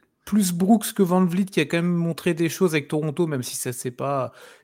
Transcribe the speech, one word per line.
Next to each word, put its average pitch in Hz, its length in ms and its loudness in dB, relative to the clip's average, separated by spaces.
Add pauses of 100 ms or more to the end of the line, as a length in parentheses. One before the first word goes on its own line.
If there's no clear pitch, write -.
(240)
plus 196 300 0
Brooks 190 400 2
que 196 100 2
Van 185 220 4
Vliet, 180 200 0
qui - 140 -2
a 151 60 2
quand 170 120 -2
même 175 160 2
montré 170 400 0
des 165 140 0
choses 165 280 0
avec 143 120 0
Toronto, 156 400 -2
même 135 160 -4
si - 120 -8
ça, 123 180 -6
c'est - 180 -8
pas, 131 400 -4 (320)